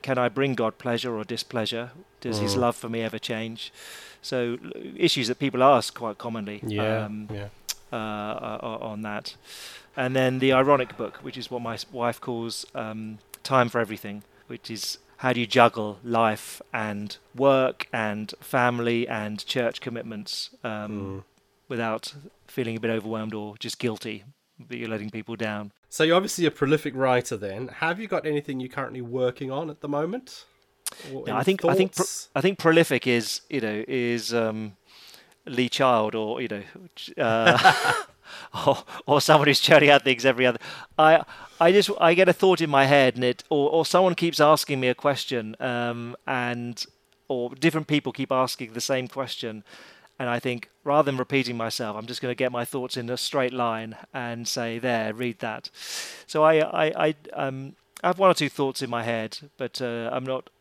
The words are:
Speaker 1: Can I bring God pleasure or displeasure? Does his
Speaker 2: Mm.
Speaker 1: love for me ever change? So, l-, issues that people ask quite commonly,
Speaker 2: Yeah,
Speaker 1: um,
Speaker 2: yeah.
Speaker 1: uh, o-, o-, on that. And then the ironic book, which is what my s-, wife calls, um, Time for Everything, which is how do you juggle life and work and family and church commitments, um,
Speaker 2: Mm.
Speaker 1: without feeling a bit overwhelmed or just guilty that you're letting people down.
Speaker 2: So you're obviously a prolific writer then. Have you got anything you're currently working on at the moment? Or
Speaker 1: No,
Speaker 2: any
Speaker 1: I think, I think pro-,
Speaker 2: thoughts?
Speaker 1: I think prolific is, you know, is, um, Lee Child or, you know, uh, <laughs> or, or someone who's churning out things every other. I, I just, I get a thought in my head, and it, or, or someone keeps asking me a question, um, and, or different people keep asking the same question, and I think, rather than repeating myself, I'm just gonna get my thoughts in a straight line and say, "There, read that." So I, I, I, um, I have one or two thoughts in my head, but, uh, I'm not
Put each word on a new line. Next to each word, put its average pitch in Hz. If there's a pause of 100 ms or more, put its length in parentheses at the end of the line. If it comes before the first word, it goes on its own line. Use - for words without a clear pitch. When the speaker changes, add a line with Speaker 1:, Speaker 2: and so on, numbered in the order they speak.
Speaker 1:
Can 135
I 123
bring 135
God 110
pleasure 120
or 107
displeasure? 117 (300)
Does 113
his 101
Speaker 2:
Mm. 127
Speaker 1:
love 120
for 123
me 113
ever 113
change? 113 (480)
So, 120
l-, - (240)
issues 139
that -
people 127
ask 131
quite 110
commonly, 107
Speaker 2:
Yeah, 107
Speaker 1:
um, 107
Speaker 2:
yeah. 101 (420)
Speaker 1:
uh, 107
o-, 123 (140)
o-, -
on 107
that. 107 (600)
And 131
then 131
the 135
ironic 135
book, -
which 127
is 123
what 120
my 113
s-, -
wife 120
calls, 117
um, 110 (260)
Time 127
for 120
Everything, 104 (240)
which 120
is - (200)
how 127
do 120
you 117
juggle 110
life 113 (100)
and 104 (180)
work 131
and 107
family 120
and 107
church 117
commitments, 113 (120)
um, 107
Speaker 2:
Mm. 98 (440)
Speaker 1:
without 117 (340)
feeling 117
a -
bit 113
overwhelmed 110
or 104
just -
guilty 107 (460)
that 120
you're 117
letting 107
people 110
down. 104 (180)
Speaker 2:
So -
you're 165
obviously 185
a 147
prolific 147
writer 127
then. 104 (100)
Have 170
you 220
got 185
anything 147
you're 127
currently 123
working 123
on 156
at 147
the 147
moment? 170 (640)
Or 135
Speaker 1:
No, 117
Speaker 2:
any -
Speaker 1:
I 127
think, 190
I 165
think 190
pro-, -
Speaker 2:
thoughts? -
Speaker 1:
I 139
think 190
prolific 165
is, 120
you 139
know, 107
is, 120
um, 110 (680)
Lee 123
Child 117
or, 110
you 117
know, 101 (540)
uh, 123 (320)
<laughs> -
or, 135 (220)
or 143
someone 147
who's 139
churning 147
out 143
things 123
every 127
other. 120 (380)
I, 156 (360)
I 170
just, 202 (120)
I 165
get 185
a 175
thought 185
in 160
my 139
head, 135
and 123
it, 123
or, 147
or 160
someone 180
keeps 170
asking 151
me 127
a 123
question, 127
um, 120 (120)
and, 120 (460)
or 123
different 156
people 147
keep 135
asking 127
the 117
same 127
question, 113 (560)
and 123
I 120
think, 123 (140)
rather 143
than 131
repeating 123
myself, 113
I'm 110
just 123
gonna 123
get 127
my 120
thoughts 127
in 117
a 123
straight 127
line 113 (180)
and 120
say, 117
"There, 113
read 117
that." 113 (560)
So 156
I, 156 (280)
I, 156
I, 156 (180)
um, 135 (280)
I 175
have 180
one 190
or -
two 147
thoughts 139
in 127
my 117
head, 113 (200)
but, 127
uh, 117
I'm 131
not 131 (120)